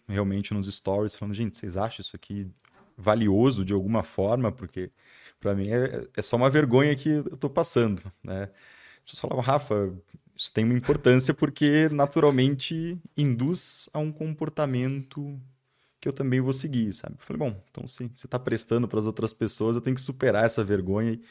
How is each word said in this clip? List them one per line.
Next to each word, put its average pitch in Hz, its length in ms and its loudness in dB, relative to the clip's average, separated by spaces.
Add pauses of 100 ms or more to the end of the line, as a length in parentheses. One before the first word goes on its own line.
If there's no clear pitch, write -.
realmente 98 460 -2
nos 98 200 -4
stories, 101 420 -2
falando, 104 180 -8
"Gente, 107 240 -6
vocês 92 180 -10
acham 104 260 -4
isso - 140 -12
aqui 101 320 -10 (480)
valioso 107 720 4
de 98 80 0
alguma 98 300 0
forma?" 110 480 0
Porque 92 400 -10 (480)
pra 101 160 0
mim 98 140 -2
é, 123 360 -2 (100)
é 104 60 -4
só - 140 0
uma 127 160 4
vergonha 143 440 4
que 135 140 -2
eu 147 280 -2
tô 143 120 -4
passando, 117 520 2 (220)
né? 95 200 -8 (640)
As - 80 -18
pessoas - 80 -14
falavam, 127 220 -4
"Rafa, 110 480 0 (440)
isso - 180 -4
tem 107 100 2
uma 117 100 2
importância 127 600 4
porque 147 580 4
naturalmente 147 1040 2 (200)
induz 143 760 -2
a 151 60 -6
um 156 120 -4
comportamento 143 1300 -4 (600)
que - 80 -10
eu 139 60 -2
também 131 280 0
vou 131 120 0
seguir", 127 400 -2
sabe? - 220 -12
Eu - 100 -20
falei, - 140 -8
"Bom, 110 220 -4 (100)
então - 160 -12
se 123 280 -10
você - 120 -18
tá 123 120 -4
prestando 120 480 0
pras 107 180 -2
outras 110 280 -2
pessoas, 113 420 0
eu 120 60 -2
tenho 131 140 -2
que 127 60 -4
superar 117 440 2
essa 113 180 0
vergonha 101 500 0
e 117 180 -8